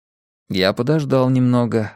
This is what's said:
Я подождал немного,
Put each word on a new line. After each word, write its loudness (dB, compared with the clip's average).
Я 0
подождал 0
немного, 0